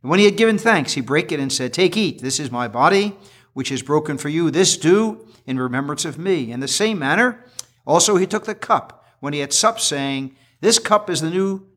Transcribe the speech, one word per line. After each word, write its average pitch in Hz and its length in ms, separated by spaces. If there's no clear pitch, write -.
And 131 80
when 180 80
he 208 60
had 196 120
given 226 220
thanks, 190 340
he 143 80
brake 151 320
it 143 80
and 135 120
said, 127 200
'Take, 185 240
eat, 208 260
this 131 160
is 139 120
my 120 180
body, 190 480
which 131 180
is 127 120
broken 151 360
for 147 100
you. 160 220
This 165 260
do 208 500
in 131 120
remembrance 135 460
of 151 140
me.' 160 340
In 123 80
the 135 80
same 214 320
manner, 208 440
also 170 320
he 185 100
took 208 180
the 208 100
cup - 500
when 143 140
he 147 80
had 143 120
supped, 220 280
saying, 139 560
'This - 180
cup 208 320
is 160 100
the 160 100
New 190 320